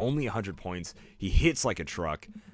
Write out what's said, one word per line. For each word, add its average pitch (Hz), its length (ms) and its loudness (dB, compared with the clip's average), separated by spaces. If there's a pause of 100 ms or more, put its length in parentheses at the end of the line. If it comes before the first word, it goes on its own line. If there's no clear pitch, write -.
only 135 280 0
a 101 40 -4
hundred 98 260 -4
points. 90 360 -8 (240)
He 95 120 -4
hits 147 360 6
like 107 140 0
a 80 60 -6
truck. 78 420 -4 (260)